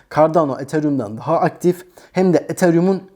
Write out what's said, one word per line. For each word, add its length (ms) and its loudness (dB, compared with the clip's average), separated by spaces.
Cardano 460 2
Ethereum'dan 560 -4
daha 240 -2
aktif. 460 -2
Hem 200 2
de 160 2
Ethereum'un 540 0